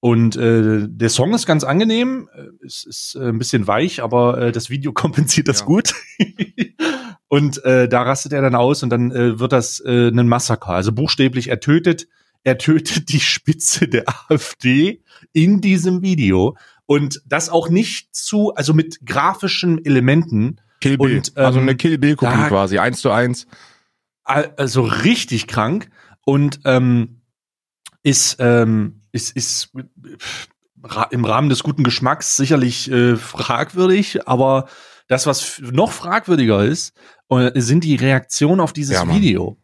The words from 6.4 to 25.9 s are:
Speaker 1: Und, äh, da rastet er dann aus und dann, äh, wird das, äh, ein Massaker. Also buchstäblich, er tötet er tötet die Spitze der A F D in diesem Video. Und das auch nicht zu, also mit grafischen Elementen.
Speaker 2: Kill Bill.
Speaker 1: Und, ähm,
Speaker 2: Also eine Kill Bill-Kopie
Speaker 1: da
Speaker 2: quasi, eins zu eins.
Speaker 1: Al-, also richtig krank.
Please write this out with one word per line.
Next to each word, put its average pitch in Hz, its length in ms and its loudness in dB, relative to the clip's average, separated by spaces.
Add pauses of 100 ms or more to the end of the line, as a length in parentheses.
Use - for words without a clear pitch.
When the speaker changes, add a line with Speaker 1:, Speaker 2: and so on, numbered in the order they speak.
Speaker 1:
Und, 143 360 0
äh, 127 240 4
da 123 140 0
rastet 135 320 -4
er 139 80 0
dann 131 120 2
aus 127 280 2
und 127 80 -2
dann, 120 200 0
äh, 120 280 0
wird 127 140 -2
das, 123 280 -2
äh, 120 280 2
ein 120 200 2
Massaker. 120 440 -2
Also 95 200 0
buchstäblich, 123 560 0
er 123 120 -4
tötet 165 460 0 (380)
er 127 140 2
tötet 156 520 0
die 135 100 2
Spitze - 680 -2
der 117 200 -2
A - 220 -8
F - 260 -2
D 147 460 0 (300)
in 180 280 4
diesem 185 420 0
Video. 110 540 2 (300)
Und 143 380 0
das 160 240 -4
auch 165 200 0
nicht - 460 -2
zu, 208 400 -2
also 151 200 0
mit 160 320 0
grafischen 170 800 -2
Elementen. 135 760 0 (200)
Speaker 2:
Kill 135 180 0
Bill. 135 200 2
Speaker 1:
Und, - 180 -6
ähm, 139 80 2
Speaker 2:
Also 127 160 4
eine 131 160 2
Kill 160 200 0
Bill-Kopie 139 360 0
Speaker 1:
da 117 160 2
Speaker 2:
quasi, 98 300 2
eins 120 220 -2
zu 131 100 0
eins. 123 360 0 (760)
Speaker 1:
Al-, 147 320 -2
also 131 260 0
richtig 117 640 0
krank. 123 420 -2 (360)